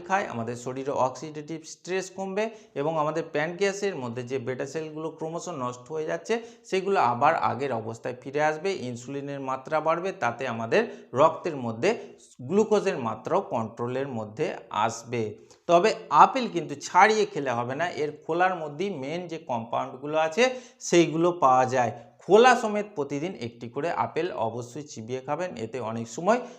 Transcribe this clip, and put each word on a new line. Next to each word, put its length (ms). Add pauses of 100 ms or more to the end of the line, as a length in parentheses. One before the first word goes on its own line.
খাই, 160 (100)
আমাদের 300
শরীরে 300 (120)
অক্সিডেটিভ 540 (140)
স্ট্রেস 320 (100)
কমবে 300 (300)
এবং 240
আমাদের 320
প্যানক্রিয়াসের 640
মধ্যে 280
যে 160
বেটা 260
সেলগুলো 420 (100)
ক্রমশ 280 (180)
নষ্ট 260
হয়ে 220
যাচ্ছে, 220 (340)
সেগুলো 300 (140)
আবার 220 (100)
আগের 300
অবস্থায় 460
ফিরে 300
আসবে, 200 (200)
ইনসুলিনের 600
মাত্রা 300
বাড়বে, 300 (140)
তাতে 240
আমাদের 340 (320)
রক্তের 440
মধ্যে 320 (500)
গ্লুকোজের 580 (100)
মাত্রাও 340 (100)
কন্ট্রোলের 560 (100)
মধ্যে 300 (380)
আসবে। 380 (460)
তবে 200 (340)
আপেল 220 (100)
কিন্তু 260
ছাড়িয়ে 440
খেলে 260
হবে 240
না, 100 (160)
এর 100 (100)
খোলার 340
মধ্যেই 440
মেইন 280
যে 100 (100)
কম্পাউন্ডগুলো 720
আছে, 240 (360)
সেইগুলো 480 (160)
পাওয়া 320
যায়। 180 (260)
খোলা 360
সমেত 400
প্রতিদিন 380 (140)
একটি 220
করে 200 (160)
আপেল 220 (200)
অবশ্যই 420
চিবিয়ে 320
খাবেন, 280 (140)
এতে 180
অনেক 280
সময় 300 (200)